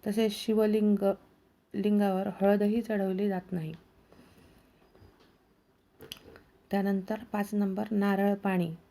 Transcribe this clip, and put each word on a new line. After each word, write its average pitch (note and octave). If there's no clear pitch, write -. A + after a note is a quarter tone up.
तसेच G#3+
शिवलिंग, G#3+
लिंगावर G3+
हळदही G#3
चढवली G3+
जात F#3
नाही. D#3+
त्यानंतर G3
पाच G#3
नंबर, G3+
नारळ G3+
पाणी. F#3